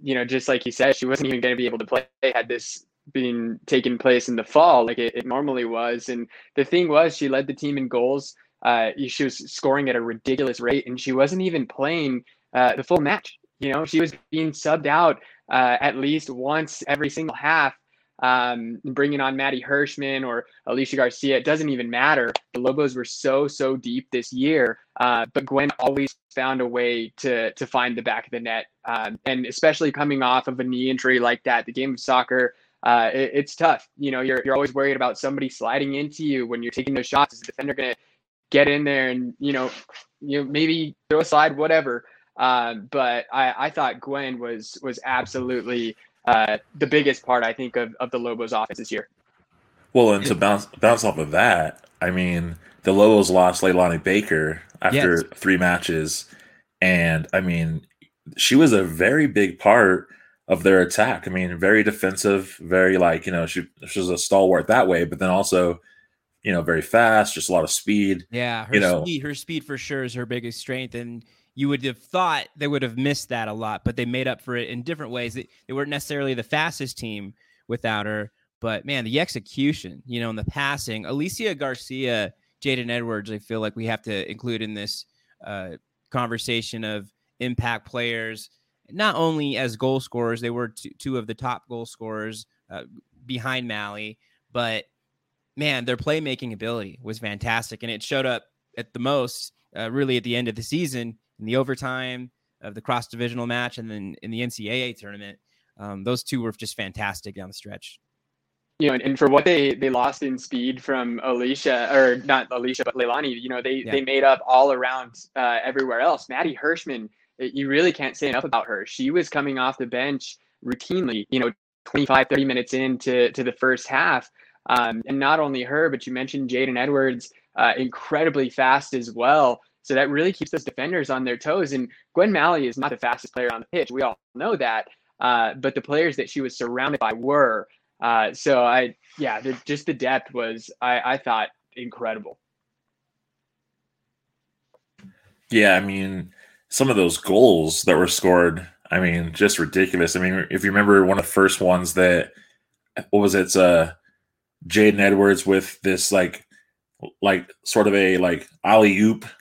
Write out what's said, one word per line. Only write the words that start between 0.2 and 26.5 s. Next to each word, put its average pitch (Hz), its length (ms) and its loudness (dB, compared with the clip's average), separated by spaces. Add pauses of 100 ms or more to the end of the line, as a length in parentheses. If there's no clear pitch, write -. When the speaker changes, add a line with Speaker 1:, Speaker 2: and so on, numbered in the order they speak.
Speaker 1:
just 127 220 -4
like 127 180 0
you 123 80 -6
said, 131 220 2
she - 120 -6
wasn't 139 220 -2
even 127 120 -2
gonna 123 160 0
be 123 100 -2
able 117 120 -4
to 107 80 -6
play 131 200 -2 (160)
had 123 240 0
this - 400 -8 (260)
been 120 540 -4
taking 123 320 0
place 123 300 2
in 120 80 -2
the 110 80 -4
fall 151 420 6
like 117 120 -6
it, 117 180 -2
it 117 100 -8
normally 131 380 -4
was. 117 440 -6
And 120 200 -6 (260)
the 143 100 2
thing 175 240 0
was, 156 280 4
she 143 120 -2
led 135 200 -2
the 147 60 -6
team 143 220 -6
in 131 120 -4
goals. 127 460 -2 (300)
Uh, 117 260 2 (180)
she - 160 -4
was 131 140 -6 (140)
scoring 139 360 0
at 123 80 0
a 120 40 0
ridiculous 120 600 -4
rate, 123 260 -2
and 123 140 -10
she - 100 -6
wasn't 143 320 2
even 165 240 -2
playing, 139 560 -4 (320)
uh, 127 220 4
the 135 80 -6
full 175 160 2
match. 151 380 -4 (200)
You 139 140 -4
know, 151 120 -2
she 160 160 0
was 165 120 0 (180)
being 160 220 -2
subbed 147 340 0
out, 156 340 4 (300)
uh, 123 300 4
at 139 160 0
least 147 340 -2
once 139 560 -4
every 143 240 -2
single 160 240 -8
half, 151 400 0 (480)
um, 123 640 0
bringing 139 360 0
on 135 160 0
Maddie 135 260 -2
Hirschman 139 640 -2
or 120 220 -6 (200)
Alicia 131 300 -2
Garcia. 131 400 2
It 120 80 0
doesn't 156 260 0
even 123 200 -4
matter. 127 420 2 (220)
The 123 60 -8
Lobos 135 340 0
were 123 100 -6
so, 139 440 -2
so 139 280 -2
deep 120 360 -6
this 120 200 -6
year, 127 460 0 (220)
uh, 120 340 2
but 131 100 -2
Gwen 139 260 0 (100)
always 139 340 0 (180)
found 131 280 -2